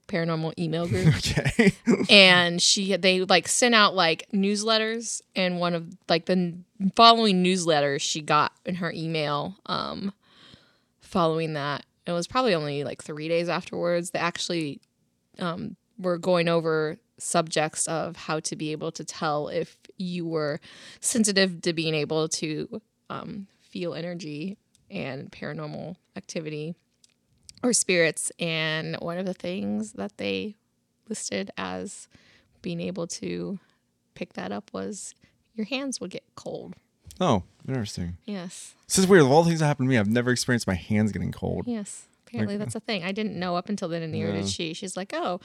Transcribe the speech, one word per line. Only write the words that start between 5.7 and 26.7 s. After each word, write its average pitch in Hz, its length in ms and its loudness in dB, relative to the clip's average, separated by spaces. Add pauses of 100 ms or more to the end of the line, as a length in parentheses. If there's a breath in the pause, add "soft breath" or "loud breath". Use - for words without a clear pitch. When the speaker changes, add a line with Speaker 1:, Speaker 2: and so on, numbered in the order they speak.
Speaker 1:
of, 165 120 -4 (220)
like, 170 180 2
the 190 60 2
n-, 175 320 0 (320)
following 226 480 8
newsletters 160 560 2
she - 200 -4
got 151 320 2 (140)
in 180 100 -4
her 175 160 -4
email, 156 640 -4 (100)
um, - 460 -6 (880 soft breath)
following 160 540 0
that, 143 320 -4 (200)
it 175 60 -4
was 170 140 -2
probably 254 280 2
only, 147 300 -2
like, - 180 -8
three 151 260 -8
days 170 200 2
afterwards, 175 600 -2
they - 80 -2
actually, 165 640 -2 (580)
um, - 380 -6 (220)
were 180 200 -2
going 170 300 2
over 160 500 0 (200)
subjects 160 680 0
of 165 280 -4
how 160 240 -4
to 160 160 -6
be 156 160 -6
able 156 200 -6
to 156 120 -12
tell 151 440 -2
if - 280 -4 (200)
you 180 300 -6
were 151 340 -2 (400 loud breath)
sensitive 190 640 2
to 175 100 0
being 160 220 0
able 156 340 0
to, 156 520 -6 (300)
um, 196 360 -10 (160)
feel 170 320 -8
energy 165 600 -8 (340)
and 139 420 -10
paranormal 151 640 -10 (200)
activity 156 580 -8 (880)